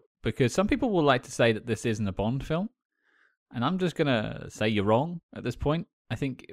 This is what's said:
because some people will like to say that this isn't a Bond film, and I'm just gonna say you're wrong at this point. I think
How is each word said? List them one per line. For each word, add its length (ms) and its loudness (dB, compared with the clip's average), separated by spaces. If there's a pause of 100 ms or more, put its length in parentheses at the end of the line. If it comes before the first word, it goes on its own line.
(220)
because 300 0
some 140 2
people 240 0
will 120 2
like 200 4
to 80 -18
say 200 4
that 160 -2
this 180 -2
isn't 220 -2
a 60 -4
Bond 320 -2
film, 240 -4 (840)
and 120 -2
I'm 140 0
just 160 -2
gonna 540 -2
say 200 -2
you're 160 2
wrong 340 2 (160)
at 80 -12
this 140 -4
point. 300 0 (220)
I 60 -6
think 380 -6